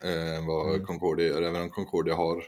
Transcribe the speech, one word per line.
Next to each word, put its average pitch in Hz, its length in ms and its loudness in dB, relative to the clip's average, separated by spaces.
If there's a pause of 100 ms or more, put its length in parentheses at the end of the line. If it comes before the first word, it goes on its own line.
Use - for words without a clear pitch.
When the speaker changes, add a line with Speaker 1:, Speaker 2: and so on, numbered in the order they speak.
Speaker 1:
eh, 82 360 -2
än 80 80 -4
vad 80 300 0
Speaker 2:
Mm. 95 100 -2
Speaker 1:
Concordia 85 420 2
gör. 80 140 2
Även 85 200 0
om 87 80 -4
Concordia 85 460 0
har 85 320 2